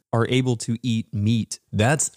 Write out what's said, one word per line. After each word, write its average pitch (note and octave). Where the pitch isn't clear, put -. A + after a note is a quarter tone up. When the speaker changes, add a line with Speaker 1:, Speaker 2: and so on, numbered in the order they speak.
Speaker 1:
are A#2
able B2+
to A2+
eat A2+
meat. G#2+
Speaker 2:
That's, A#2